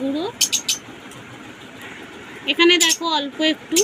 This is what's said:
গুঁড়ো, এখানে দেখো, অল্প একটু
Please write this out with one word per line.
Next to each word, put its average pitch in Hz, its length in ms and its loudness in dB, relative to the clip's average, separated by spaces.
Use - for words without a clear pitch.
গুঁড়ো, 277 240 -2
এখানে 339 220 8
দেখো, 330 180 2
অল্প 285 180 -4
একটু - 320 -4